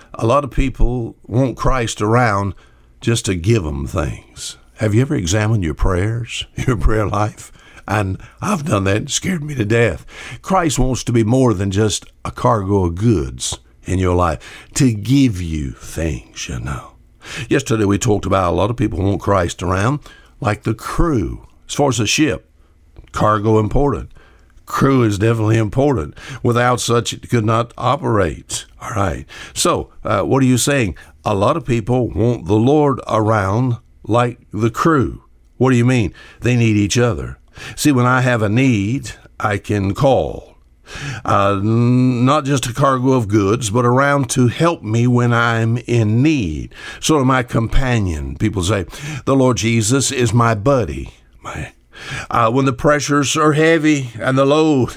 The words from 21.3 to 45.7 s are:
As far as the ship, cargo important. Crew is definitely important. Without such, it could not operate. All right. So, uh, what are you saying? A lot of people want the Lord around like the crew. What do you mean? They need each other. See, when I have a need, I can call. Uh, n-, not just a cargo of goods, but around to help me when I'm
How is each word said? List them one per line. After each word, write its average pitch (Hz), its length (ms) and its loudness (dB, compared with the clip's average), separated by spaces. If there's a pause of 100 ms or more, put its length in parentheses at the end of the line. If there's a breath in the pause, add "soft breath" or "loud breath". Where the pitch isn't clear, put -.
As - 40 -12
far 143 140 2
as 120 100 0
the 110 80 0
ship, 120 460 -2 (640)
cargo 107 460 2
important. 110 520 0 (540 soft breath)
Crew 135 380 2
is 104 140 0
definitely 110 400 2
important. 110 580 0 (280 loud breath)
Without 120 380 0
such, 117 320 -2
it - 160 -14
could 113 160 0
not 117 320 0
operate. 117 880 -2 (160)
All - 100 -12
right. 85 340 -4 (280 loud breath)
So, 131 360 -2 (140)
uh, 101 200 0
what 127 200 2
are 127 40 4
you 127 100 4
saying? 131 400 0 (260 loud breath)
A 107 100 -2
lot 104 220 2
of 143 100 -8
people 123 440 0
want 110 360 -2
the 98 100 2
Lord 139 520 4
around 110 720 0 (260)
like 120 360 0 (120)
the 110 180 0
crew. 117 540 0 (320)
What 131 160 2
do 123 60 4
you 117 80 4
mean? 120 280 2 (280 loud breath)
They 120 160 0
need 113 180 2
each 104 220 0
other. 76 420 -2 (380 loud breath)
See, 151 160 2
when 123 120 2
I 127 140 2
have 123 220 0
a 104 80 0
need, 120 600 0 (280)
I 104 200 -2
can 101 340 -2
call. 101 600 0 (720 loud breath)
Uh, 101 380 0
n-, 120 640 2
not 143 180 2
just 135 240 -2
a 113 60 -8
cargo 131 400 2
of 113 160 0
goods, 104 400 0
but 120 160 0
around 139 460 2
to 123 160 2
help 165 360 0
me 113 240 0
when 120 240 2
I'm 117 460 0